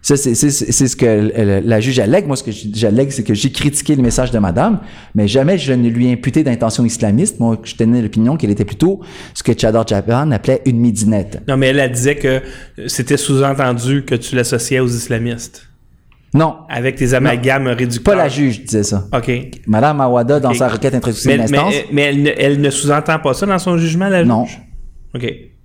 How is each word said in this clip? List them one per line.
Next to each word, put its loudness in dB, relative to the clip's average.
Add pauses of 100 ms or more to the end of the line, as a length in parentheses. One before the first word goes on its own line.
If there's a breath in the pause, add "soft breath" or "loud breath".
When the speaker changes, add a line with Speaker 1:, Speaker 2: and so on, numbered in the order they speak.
Speaker 1:
Ça, 2
c'est, 0
c'est, 2
c'est 0
ce -2
que 0
l-, 2
la 2
juge 0
allègue. 2
Moi, -2
ce -8
que -8
j-, -10
j'allègue, 2
c'est -4
que 0
j'ai 0
critiqué -2
le 2
message 0
de 0
madame, 2 (340 loud breath)
mais 2
jamais 2
je -2
ne 2
lui 2
ai 2
imputé 0
d'intention 0
islamiste. 0
Moi, 0
je -16
tenais 2
l'opinion 0
qu'elle -2
était 0
plutôt 0 (340 loud breath)
ce -12
que 0
Chador 2
Japan 0
appelait 0
une 2
midinette. 0
Speaker 2:
Non, 0
mais 2
elle, 2
elle 2
disait 0
que 0 (460 loud breath)
c'était -2
sous-entendu 0
que -2
tu -6
l'associais 0
aux 0
islamistes. -6 (680)
Speaker 1:
Non. 2 (120)
Speaker 2:
Avec -4
tes 0
Speaker 1:
Non. 2
Speaker 2:
amalgames 0
réducteurs. 0
Speaker 1:
Pas 2
la 2
juge -2
disait 0
ça. -2
Speaker 2:
OK. -2 (360)
Speaker 1:
Madame 2
Awada, 2
dans 0
Speaker 2:
Ok. 0
Speaker 1:
sa 0
requête -2
introductive -2
Speaker 2:
Mais, 2
Speaker 1:
d'instance. 2
Speaker 2:
mais, -4
mais 2
elle 2
ne, 2
elle 2
ne 2
sous-entend 0
pas 0
ça -2
dans 0
son 0
jugement, 0
la 2
Speaker 1:
Non. 2
Speaker 2:
juge ? -14 (520)
OK. -6 (340)